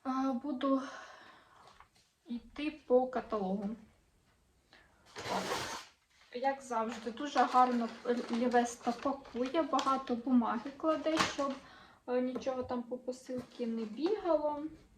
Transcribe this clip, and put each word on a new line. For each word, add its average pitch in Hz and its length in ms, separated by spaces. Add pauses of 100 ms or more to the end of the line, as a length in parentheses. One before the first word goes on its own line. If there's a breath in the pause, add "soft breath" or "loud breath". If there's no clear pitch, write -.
Е, 269 260 (120)
буду 269 380 (1400 loud breath)
йти 302 640
по 254 200
каталогу. 208 640 (1400 soft breath)
Так. - 300 (880)
Як 269 280
завжди, 226 500
дуже 285 280
гарно 247 500 (160)
Л-, 240 260
Лівеста 240 600
пакує, 269 680
багато 269 540
бумаги 233 640
кладе, 311 400
щоб, 277 360 (540 loud breath)
е, 254 140
нічого 254 420
там 247 200
по 247 140
посилці 254 720
не 226 180
бігало. 302 760 (340)